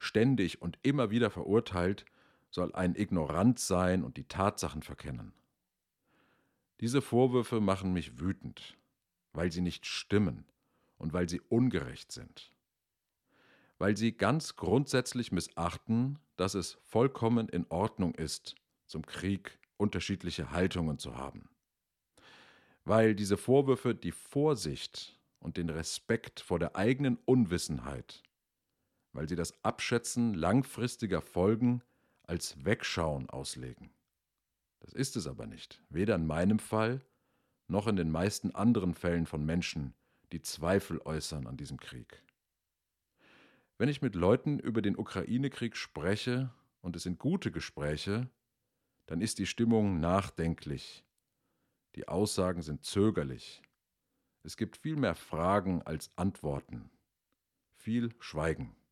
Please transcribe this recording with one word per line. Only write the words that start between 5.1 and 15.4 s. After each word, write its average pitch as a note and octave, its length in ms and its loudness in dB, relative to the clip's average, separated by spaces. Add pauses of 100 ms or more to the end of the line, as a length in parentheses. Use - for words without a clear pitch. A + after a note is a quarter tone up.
Diese A#2+ 200 2
Vorwürfe A#2+ 600 4
machen F#2+ 320 2
mich D2+ 260 -4
wütend, - 580 -6 (560)
weil E2+ 200 0
sie F2 80 -4
nicht F2+ 260 -4
stimmen G2 580 0 (540)
und D#2 140 -4
weil F2 160 0
sie E2+ 120 -4
ungerecht A2+ 720 0
sind. - 400 -16 (1300)
Weil G2+ 180 2
sie A2+ 140 2
ganz A2+ 460 0
grundsätzlich B2 720 2
missachten, A2+ 880 -2 (160)